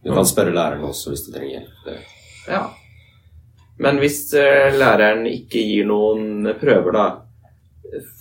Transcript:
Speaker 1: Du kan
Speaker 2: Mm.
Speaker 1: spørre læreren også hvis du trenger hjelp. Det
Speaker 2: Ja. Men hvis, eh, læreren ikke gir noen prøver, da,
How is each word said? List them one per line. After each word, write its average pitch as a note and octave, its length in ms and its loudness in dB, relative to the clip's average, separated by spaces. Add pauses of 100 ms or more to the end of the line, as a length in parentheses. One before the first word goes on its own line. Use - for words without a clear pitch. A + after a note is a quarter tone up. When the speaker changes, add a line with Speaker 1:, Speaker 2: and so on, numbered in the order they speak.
Speaker 1:
Du - 80 -8
kan F#2+ 140 4
Speaker 2:
Mm. F2+ 100 0
Speaker 1:
spørre F#2 200 0
læreren D2+ 300 -4
også C#2+ 260 -10
hvis C#2 160 -10
du - 60 -20
trenger C2+ 280 -12
hjelp. - 240 -20
Det D2+ 140 -14 (500)
Speaker 2:
Ja. - 220 -6 (1080)
Men C#3 200 0
hvis, C#3+ 360 -2
eh, C#3 380 6
læreren A2+ 540 4
ikke A#2+ 360 -4
gir G#2 240 0
noen G#2+ 580 0 (140)
prøver, G2 340 2
da, G2+ 280 0 (1000)